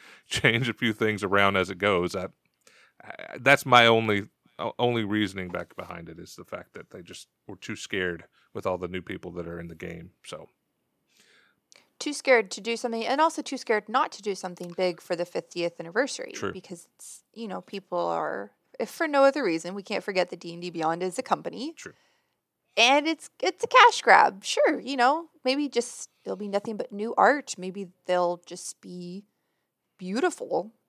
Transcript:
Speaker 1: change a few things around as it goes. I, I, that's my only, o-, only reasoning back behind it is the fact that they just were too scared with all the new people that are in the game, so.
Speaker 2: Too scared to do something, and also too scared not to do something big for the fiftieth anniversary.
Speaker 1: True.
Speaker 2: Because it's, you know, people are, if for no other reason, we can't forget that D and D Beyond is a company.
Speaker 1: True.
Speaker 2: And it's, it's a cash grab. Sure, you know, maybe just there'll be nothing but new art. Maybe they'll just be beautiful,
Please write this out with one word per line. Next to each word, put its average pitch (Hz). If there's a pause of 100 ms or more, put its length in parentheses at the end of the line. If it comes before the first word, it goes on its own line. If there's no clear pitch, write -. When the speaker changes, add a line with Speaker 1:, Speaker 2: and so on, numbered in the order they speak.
(280)
Speaker 1:
change 117
a 110
few 113
things 107
around 98
as 92
it 95
goes. 90
I, 92 (760)
I, -
that's 135
my 123
only, 113 (300)
o-, -
only 120
reasoning 98
back 87
behind 87
it 82
is -
the -
fact -
that 87
they 101
just - (200)
were 95
too -
scared 90 (280)
with 101
all 92
the 90
new 90
people 90
that 85
are 85
in 85
the 85
game, 85 (140)
so. - (1500)
Speaker 2:
Too -
scared 233
to 208
do 226
something, 226
and 277
also 320
too -
scared 214
not 262
to -
do 196
something 180
big 180
for -
the 170
fiftieth 170
anniversary. 180
Speaker 1:
True. -
Speaker 2:
Because -
it's, - (100)
you 226
know, 185
people 185
are, 170 (280)
if 233
for -
no 285
other 277
reason, 170
we 202
can't 185
forget 185
that 170
D 175
and 175
D 180
Beyond 165
is 185
a 262
company. 170
Speaker 1:
True. - (840)
Speaker 2:
And 277
it's, 320 (120)
it's 359
a 480
cash 466
grab. -
Sure, 339
you 254
know, 294 (160)
maybe 277
just - (160)
there'll 196
be 202
nothing 202
but -
new 208
art. 269
Maybe 185 (200)
they'll 175
just -
be 180 (760)
beautiful, 208 (160)